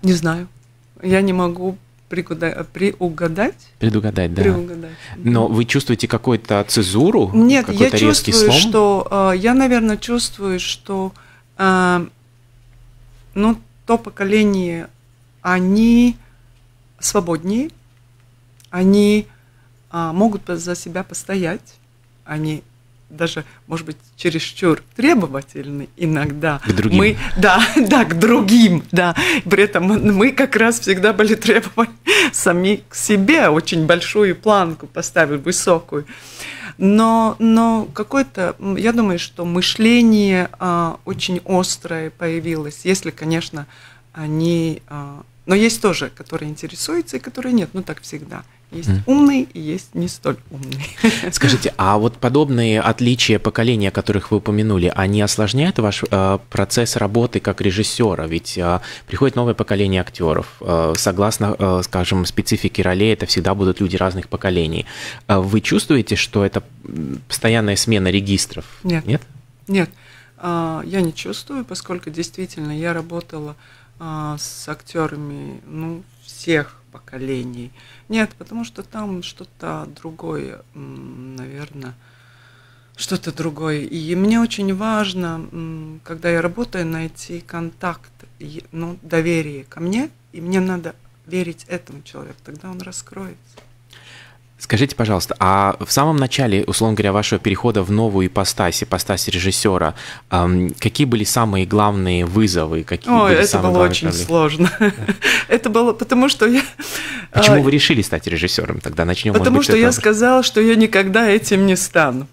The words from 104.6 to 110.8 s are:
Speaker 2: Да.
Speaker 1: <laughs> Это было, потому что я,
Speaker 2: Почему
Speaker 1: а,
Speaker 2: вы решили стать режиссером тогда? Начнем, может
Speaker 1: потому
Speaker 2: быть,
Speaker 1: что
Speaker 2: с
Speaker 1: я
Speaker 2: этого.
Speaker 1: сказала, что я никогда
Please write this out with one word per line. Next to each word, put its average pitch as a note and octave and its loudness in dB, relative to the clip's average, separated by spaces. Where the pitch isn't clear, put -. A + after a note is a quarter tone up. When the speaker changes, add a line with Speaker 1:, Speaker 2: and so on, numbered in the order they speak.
Speaker 2:
Да. G#3 4
Speaker 1:
<laughs> - 0
Это A3+ 2
было, A3+ 2
потому B3 2
что A#3 2
я, B3 4
Speaker 2:
Почему G#3 6
Speaker 1:
а, - 6
Speaker 2:
вы C3+ 4
решили C#3 4
стать - -2
режиссером E2 -2
тогда? D#2+ -2
Начнем, F2+ 0
может G#3+ 0
Speaker 1:
потому C4 4
Speaker 2:
быть, C#4+ 2
Speaker 1:
что - 2
Speaker 2:
с - 4
Speaker 1:
я A3+ 4
Speaker 2:
этого. A#3+ 0
Speaker 1:
сказала, A#3+ 4
что A3+ 0
я A3+ 4
никогда A3 4